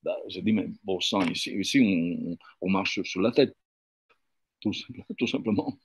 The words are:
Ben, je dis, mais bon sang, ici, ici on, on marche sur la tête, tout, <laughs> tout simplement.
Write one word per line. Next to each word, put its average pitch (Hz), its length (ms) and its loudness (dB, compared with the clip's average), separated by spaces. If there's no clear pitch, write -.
Ben, 85 140 -2
je 95 120 -8
dis, 104 120 2
mais 98 160 2
bon 95 160 -2
sang, 98 260 0
ici, - 320 -4
ici 113 220 2
on, 85 560 2
on 92 80 -2
marche 95 320 0
sur - 200 -4
la 95 100 4
tête, 131 220 4
tout, 104 120 -2
<laughs> - 460 -12
tout 123 80 2
simplement. - 580 -2